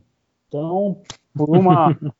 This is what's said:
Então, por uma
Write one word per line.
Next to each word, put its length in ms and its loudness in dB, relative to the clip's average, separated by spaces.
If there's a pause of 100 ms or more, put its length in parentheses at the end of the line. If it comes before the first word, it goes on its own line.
(480)
Então, 520 -6 (340)
por 160 -2
uma 460 4 (240)